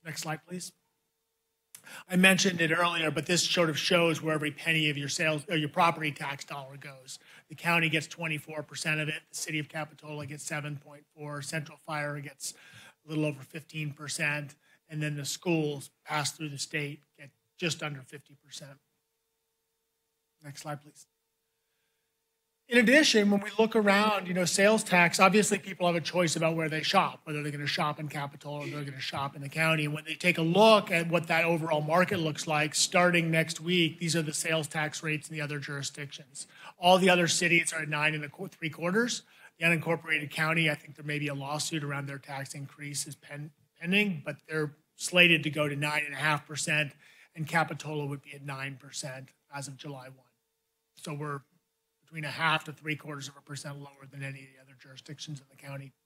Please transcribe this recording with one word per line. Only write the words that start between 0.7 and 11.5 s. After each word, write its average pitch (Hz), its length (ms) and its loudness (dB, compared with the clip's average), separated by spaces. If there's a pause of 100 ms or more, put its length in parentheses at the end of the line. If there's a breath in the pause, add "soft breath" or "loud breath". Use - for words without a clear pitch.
I 185 60 -6
mentioned 185 460 6
it 160 100 4
earlier, 170 400 2
but 151 160 -4
this 175 160 2
sort 170 260 2
of 151 80 -2
shows 170 460 2
where 156 140 0
every 151 160 -2
penny 156 360 0
of 147 80 -2
your 143 120 -6
sales 156 420 -2
or 170 60 0
your 151 120 0
property 160 440 2
tax 139 320 -10
dollar 139 320 -14
goes. 135 420 -16 (300 loud breath)
The 151 80 -16
county 170 320 2
gets 156 180 0
twenty-four 156 560 -8
percent 151 380 -4
of 151 80 -4
it. 156 120 -6 (100)
The - 60 -14
city 156 220 -6
of 147 100 -6
Capitola 151 580 -10
gets 143 180 -14
seven 147 320 -6
point 147 260 -18 (120)
four. 147 280 -10
Central 156 420 -8